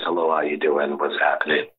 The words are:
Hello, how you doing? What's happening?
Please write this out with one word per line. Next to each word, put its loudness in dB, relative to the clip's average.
Hello, 0
how 2
you -2
doing? 0
What's -2
happening? 0